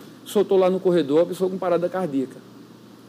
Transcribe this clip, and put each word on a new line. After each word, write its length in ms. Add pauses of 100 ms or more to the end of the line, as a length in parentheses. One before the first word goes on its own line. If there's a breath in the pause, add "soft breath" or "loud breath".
(260 loud breath)
soltou 320
lá 120
no 100
corredor 420
a 40
pessoa 240
com 80
parada 320
cardíaca. 480 (720)